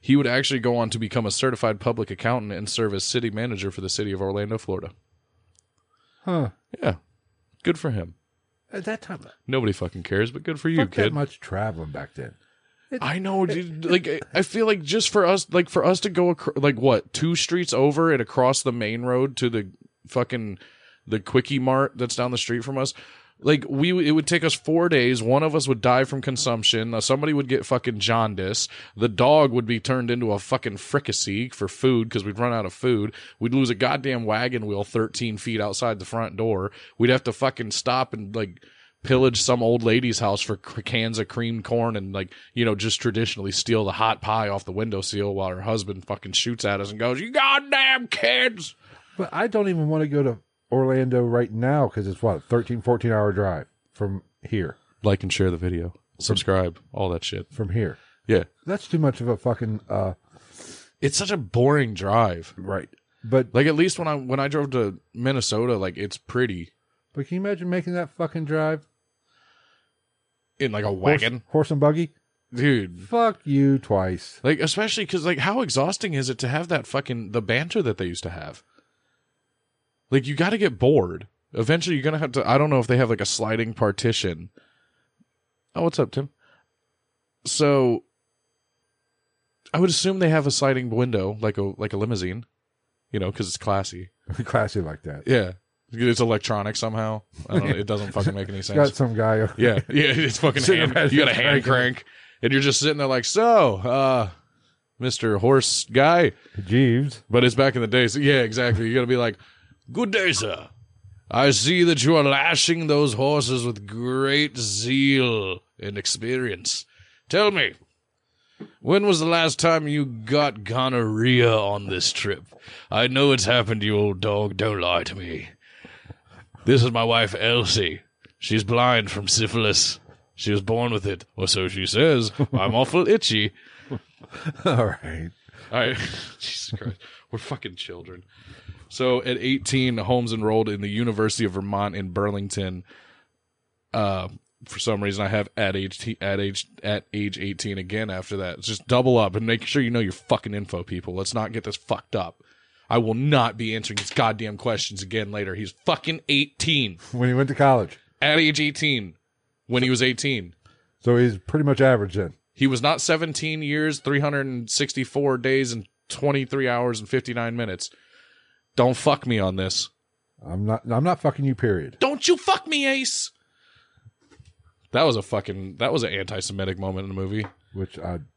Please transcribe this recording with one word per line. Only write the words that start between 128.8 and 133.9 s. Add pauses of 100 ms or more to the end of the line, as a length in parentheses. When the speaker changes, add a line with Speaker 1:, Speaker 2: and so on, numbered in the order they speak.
Speaker 1:
from
syphilis. (340)
She
was
born
with
it, (100)
or
so
she
says. (200)
I'm
awful
itchy." (180)
Speaker 2:
<laughs>